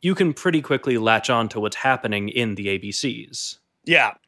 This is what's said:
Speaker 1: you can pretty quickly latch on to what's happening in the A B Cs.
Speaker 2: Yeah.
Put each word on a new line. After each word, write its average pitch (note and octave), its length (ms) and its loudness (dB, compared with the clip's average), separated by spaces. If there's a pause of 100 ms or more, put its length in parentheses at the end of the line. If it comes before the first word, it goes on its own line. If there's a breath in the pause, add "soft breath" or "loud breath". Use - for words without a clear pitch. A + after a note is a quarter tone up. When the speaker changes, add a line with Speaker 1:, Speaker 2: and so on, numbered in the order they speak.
Speaker 1:
you F#3 100 2
can F3+ 180 2
pretty D#3+ 300 0
quickly C3 380 0
latch A2 320 2
on A2+ 180 2
to A2+ 100 -8
what's G#2 180 -4
happening G#2+ 520 0
in A2+ 240 -2
the G2 160 -6
A G2 80 0
B G2+ 140 -10
Cs. - 640 -6 (260)
Speaker 2:
Yeah. C3+ 300 4 (140)